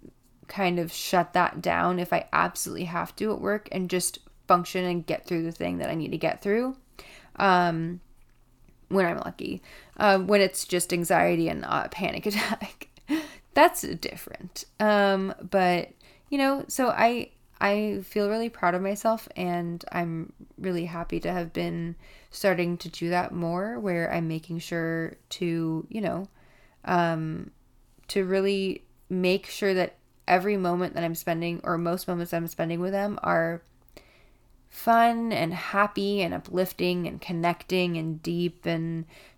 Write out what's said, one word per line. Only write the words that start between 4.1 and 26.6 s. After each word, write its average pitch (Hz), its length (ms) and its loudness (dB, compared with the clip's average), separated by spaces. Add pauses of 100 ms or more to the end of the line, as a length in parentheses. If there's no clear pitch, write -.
function 180 360 4
and 175 220 -2
get - 200 -4
through 165 180 -2
the 165 80 -4
thing 170 260 -4
that 165 120 -4
I 151 60 -2
need 160 160 -4
to 165 60 -4
get - 240 -2
through. 240 340 0 (640)
Um, 175 640 2 (880)
when 190 160 2
I'm 170 120 -2
lucky, - 440 -8 (340)
uh, 196 240 6
when 202 220 4
it's 190 240 2
just 175 260 -2
anxiety 170 560 4
and 160 140 -4
not - 240 -2
a - 40 -10
panic - 360 -6
<laughs> - 20 0
attack, - 640 -4 (640)
that's 320 280 6
different. - 840 -10 (140)
Um, 202 540 4 (160)
but, 180 420 4 (380)
you 285 80 0
know, 277 300 2
so 254 220 2
I, 233 400 2 (320)
I 202 420 2
feel 202 260 0
really 226 200 -2
proud 180 260 0
of 180 60 0
myself, 208 560 0
and 175 540 -4
I'm 165 420 -4 (240)
really 175 280 -2
happy 170 360 -6
to 170 100 -4
have 175 220 -4
been 170 420 -4 (360)
starting 175 480 0
to - 100 -12
do 170 220 -4
that 175 200 0
more, 180 480 -4
where 175 320 -2
I'm 170 160 0
making 160 320 -6
sure 165 560 -4 (140)
to, 165 580 -2
you 220 140 -6
know, 190 260 -4 (560)